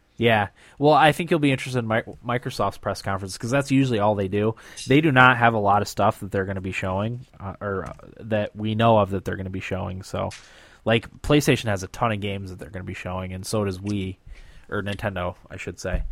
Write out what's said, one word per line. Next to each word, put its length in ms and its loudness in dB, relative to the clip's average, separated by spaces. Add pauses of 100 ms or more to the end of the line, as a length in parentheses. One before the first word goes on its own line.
(180)
Yeah. 300 2 (300)
Well, 160 4
I 200 8
think 180 -4
you'll 80 2
be 120 2
interested 280 -4
in 80 -4
Mi-, 140 0 (240)
Microsoft's 520 -4
press 240 -6
conference, 360 -6
'cause 140 -8
that's 200 0
usually 280 4
all 160 4
they 120 0
do. 280 0 (320)
They 140 6
do 100 4
not 260 8
have 160 6
a 60 0
lot 220 4
of 60 -4
stuff 320 0
that 120 -10
they're 140 0
gonna 160 -6
be 120 -6
showing, 520 -4 (140)
uh, 220 -12
or, 240 -4
uh, 80 -14 (260)
that 360 -2
we 200 -2
know 240 6
of 120 2
that 140 -4
they're 120 -4
gonna 120 -8
be 120 -8
showing. 420 -6
So, 260 -4 (560)
like, 240 0 (120)
PlayStation 440 2
has 180 -2
a 40 -12
ton 240 -2
of 80 -4
games 300 -8
that 100 -14
they're 100 -16
gonna 140 -12
be 100 -10
showing, 400 -8
and 120 -10
so 200 0
does 140 -4
Wii, 380 -4 (520)
or 140 -4
Nintendo, 520 -6 (140)
I 80 -16
should 220 -12
say. 320 -4